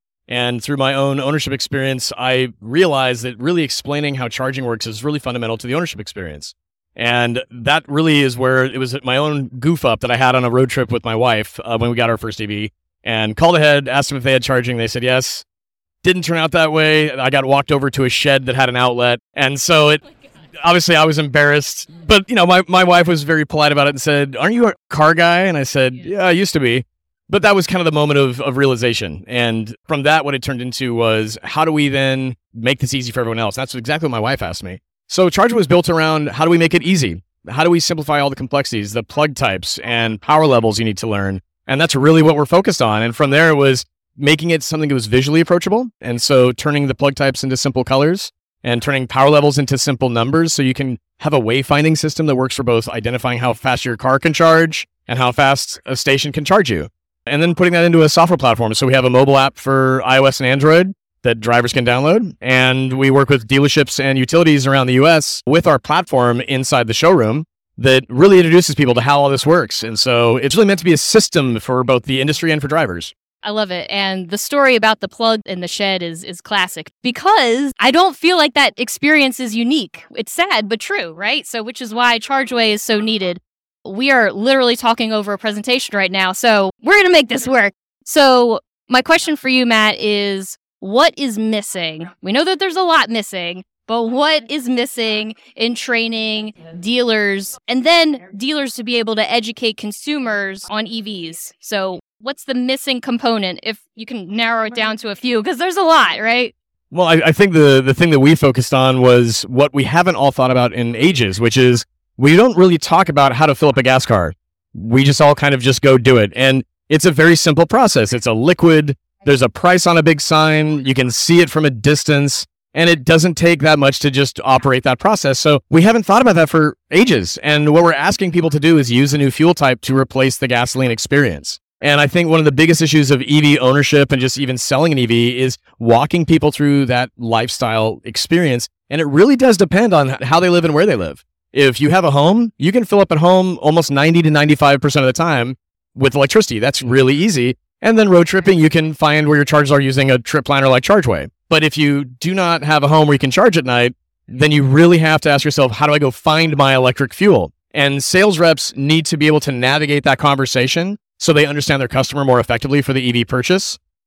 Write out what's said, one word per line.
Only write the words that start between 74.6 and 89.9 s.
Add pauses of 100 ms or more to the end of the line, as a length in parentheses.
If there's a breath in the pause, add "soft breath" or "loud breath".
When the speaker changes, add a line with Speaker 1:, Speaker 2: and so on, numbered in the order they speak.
Speaker 2:
about
the
plug
in
the
shed
is,
is
classic (100)
because
I
don't
feel
like
that
experience
is
unique. (100)
It's
sad,
but
true,
right?
So,
which
is
why
Chargeway
is
so
needed. (440)
We
are
literally
talking
over
a
presentation
right
now,
so (100)
we're
gonna
make
this
work. (300)
So (300)
my
question
for
you,
Matt,